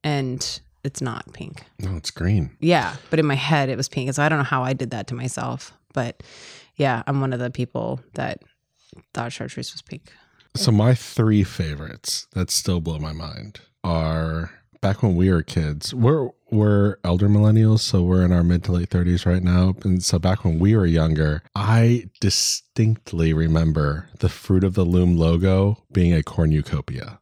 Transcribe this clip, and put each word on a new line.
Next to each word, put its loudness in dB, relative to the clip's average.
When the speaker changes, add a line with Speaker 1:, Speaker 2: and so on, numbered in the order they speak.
Speaker 1:
and -4
it's -8
not -8
pink. -16
Speaker 2:
No, -6
it's -10
green. 0
Speaker 1:
Yeah, 0
but 0
in 2
my 0
head, 0
it -4
was -8
pink, -6
and -4
so 0
I 2
don't 0
know 0
how -2
I -2
did -6
that -8
to -8
myself. -10
But -6
yeah, -2
I'm -2
one -2
of -6
the -6
people -6
that -8
thought -8
chartreuse -12
was -18
pink. -20
Speaker 2:
So 0
my 4
three 2
favorites -8
that -4
still -2
blow -6
my -8
mind -14
are -2
back 0
when 2
we 4
were 2
kids, -4
we're, 2
we're 2
elder 2
millennials, 6
so 0
we're 4
in 4
our 4
mid 2
to -2
late -2
thirties 0
right 2
now. 4
And 0
so 0
back 0
when 0
we 4
were 2
younger, 2
I 2
distinctly 0
remember 0
the 2
Fruit 0
of 0
the 2
Loom 4
logo 2
being 4
a 2
cornucopia. -4